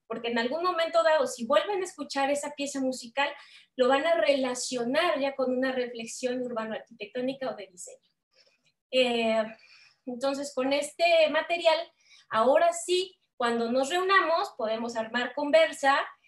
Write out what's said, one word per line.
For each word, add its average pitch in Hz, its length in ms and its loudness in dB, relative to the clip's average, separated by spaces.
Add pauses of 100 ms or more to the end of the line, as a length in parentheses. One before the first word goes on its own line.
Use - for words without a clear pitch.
Porque 226 240 -6
en 240 100 -2
algún 254 240 -2
momento 330 400 2
dado, 311 240 4
si 240 180 -8
vuelven 339 360 0
a 381 40 -4
escuchar 277 460 -4
esa 294 240 -4
pieza 285 260 -6
musical, 262 480 -2 (460)
lo 254 120 2
van 277 180 4
a 330 100 4
relacionar 277 1040 0
ya 277 160 -2
con 254 200 -2
una 262 160 0
reflexión 247 720 -4
urbano-arquitectónica 233 1080 -6
o 208 40 -8
de 202 120 -14
diseño. - 420 -20 (840)
Eh, 233 520 2 (640)
entonces, 269 480 -4
con 262 180 0
este 320 560 2
material, 320 480 2 (540)
ahora 285 420 6
sí, 359 460 -2 (180)
cuando 233 340 0
nos 269 200 0
reunamos, 359 640 2
podemos 233 380 -4
armar 240 400 -4
conversa, 294 640 4 (280)